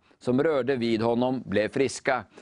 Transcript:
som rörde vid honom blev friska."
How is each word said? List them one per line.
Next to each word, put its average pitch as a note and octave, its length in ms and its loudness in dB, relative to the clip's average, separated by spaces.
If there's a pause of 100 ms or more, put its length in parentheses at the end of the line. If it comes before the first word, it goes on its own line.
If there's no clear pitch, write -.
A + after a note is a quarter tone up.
(200)
som B2+ 220 2
rörde C#3 340 0
vid A#2 260 0
honom A#2+ 440 0
blev G#2 220 0
friska." B2 560 -2 (180)